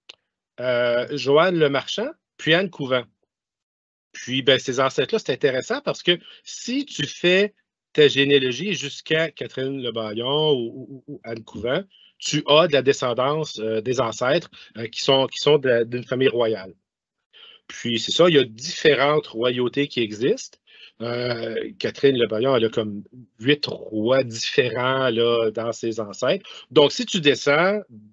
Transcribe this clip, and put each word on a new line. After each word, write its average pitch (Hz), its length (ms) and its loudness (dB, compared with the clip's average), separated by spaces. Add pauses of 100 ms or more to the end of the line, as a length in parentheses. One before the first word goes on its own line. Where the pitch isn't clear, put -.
(600)
euh, 123 520 0
Joanne 147 460 4
Le 147 120 4
Marchand, 196 400 -4 (260)
puis 156 180 0
Anne 165 160 0
Couvent. 127 340 -4 (1080)
Puis, 131 280 -6
ben, 131 160 6
ces 123 200 -4
ancêtres-là, 135 400 0
c'est - 140 -4
intéressant 135 480 -2
parce - 220 -6
que 175 160 2 (260)
si 269 400 -6
tu 147 220 -8
fais 190 480 0 (400)
ta 147 140 8
généalogie 139 640 2
jusqu'à 151 560 -4
Catherine 135 520 -8
Le 120 80 -6
Baillon 117 600 -2
ou, 131 360 -2
ou, 131 200 -20
ou 147 180 -16
Anne 113 180 -10
Couvent, 117 380 -4 (380)
tu 156 280 -4
as 156 200 6
de 151 80 2
la 131 80 4
descendance, 135 760 0
euh, 110 220 -2
des 123 220 -2
ancêtres, 127 480 -2 (260)
euh, 113 100 -10
qui - 140 -12
sont, 135 280 4
qui - 100 -12
sont 147 180 0
de 135 100 -4
la, 120 200 2
d'une 120 180 -8
famille 131 240 0
royale. 110 460 -2 (960)
Puis, 117 300 -6
c'est - 140 -4
ça, 170 160 6
il 165 60 4
y 143 40 6
a 131 60 4
différentes 143 840 0
royautés 123 600 -2
qui - 120 -4
existent. 117 580 -4 (420)
Euh, 120 540 -6 (240)
Catherine 131 400 2
Le 117 80 4
Baillon, 117 280 0
elle 113 120 2
a - 20 -2
comme 104 360 -4 (360)
huit 147 240 2
rois 120 600 0
différents, 123 840 0
là, 117 440 2
dans 113 200 -4
ses 113 280 -6
ancêtres. 123 720 -4
Donc, 139 220 6
si 240 140 -4
tu 180 160 -4
descends 151 580 2 (320)